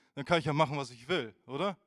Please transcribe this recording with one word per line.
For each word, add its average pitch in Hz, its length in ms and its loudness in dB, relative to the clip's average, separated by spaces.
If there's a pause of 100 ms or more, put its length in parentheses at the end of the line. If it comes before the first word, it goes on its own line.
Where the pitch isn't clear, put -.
(160)
dann 139 80 -6
kann 170 160 4
ich - 60 -2
ja 151 80 0
machen, 147 240 2
was 127 140 -6
ich 120 180 -12
will, 127 260 -2 (100)
oder? 160 420 -4